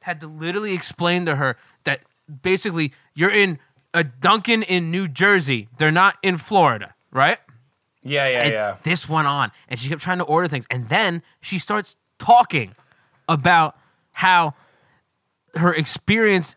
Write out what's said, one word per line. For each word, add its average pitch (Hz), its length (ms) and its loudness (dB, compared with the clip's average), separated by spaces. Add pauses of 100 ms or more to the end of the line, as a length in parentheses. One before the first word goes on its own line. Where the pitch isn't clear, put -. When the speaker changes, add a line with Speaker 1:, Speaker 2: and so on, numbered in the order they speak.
Speaker 1:
had 170 200 -10
to 160 60 -16
literally 175 480 -6
explain 175 520 -2
to 151 100 0
her 135 200 -2 (280)
that 139 160 -2 (420)
basically 180 500 -2 (220)
you're 175 160 2
in 196 280 2 (340)
a 170 120 2
Dunkin' 190 580 0
in 175 280 -2
New 185 180 -4
Jersey. 139 600 0 (100)
They're 156 140 2
not 185 300 4
in 185 160 0
Florida, 139 560 0 (160)
right? 147 280 2 (640)
Speaker 2:
Yeah, 139 260 -2
yeah, 123 160 0
Speaker 1:
And 143 80 0
Speaker 2:
yeah. 104 300 -4
Speaker 1:
this 170 260 -4
went 156 180 0
on, 139 260 -2 (160)
and 127 100 -10
she 123 120 -10
kept 156 100 -8
trying 180 180 -4
to 175 60 -4
order 160 240 0
things. 139 220 -6
And 120 180 -8
then 175 340 -2 (200)
she 190 160 -8
starts 208 380 -6 (220)
talking 147 540 2 (560)
about 160 480 2 (360)
how 175 420 2 (1000)
her 170 180 2
experience 196 840 0